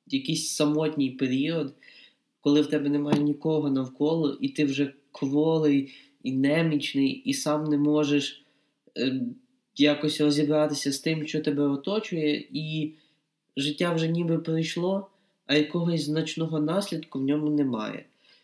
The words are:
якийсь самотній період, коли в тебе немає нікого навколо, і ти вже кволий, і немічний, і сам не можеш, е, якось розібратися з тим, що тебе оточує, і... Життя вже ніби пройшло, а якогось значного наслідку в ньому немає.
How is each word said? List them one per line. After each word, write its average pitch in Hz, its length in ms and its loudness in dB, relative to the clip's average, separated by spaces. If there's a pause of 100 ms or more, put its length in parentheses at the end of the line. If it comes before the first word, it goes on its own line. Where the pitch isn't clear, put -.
якийсь 139 420 -2
самотній 151 600 0
період, 135 640 -2 (680)
коли 147 200 4
в 143 60 2
тебе 143 220 0
немає 147 300 2
нікого 147 500 0
навколо, 139 720 0
і 127 80 0
ти 151 160 0
вже 135 280 0 (180)
кволий, 147 800 2 (320)
і 131 80 -2
немічний, 139 800 2
і - 240 -4
сам 151 300 0
не 151 140 2
можеш, 147 680 2 (520)
е, 131 240 0 (560)
якось 147 440 2
розібратися 147 680 2
з - 80 -4
тим, 160 280 -4
що 156 140 -4
тебе 147 220 0
оточує, 151 880 -2
і... 156 400 -4 (680)
Життя 151 360 -2
вже 160 140 0
ніби 165 300 0
пройшло, 170 720 -2 (360)
а 139 100 0
якогось 165 500 0
значного 160 540 -2
наслідку 160 600 -4
в 135 40 -2
ньому 151 260 0
немає. 127 560 -2 (380)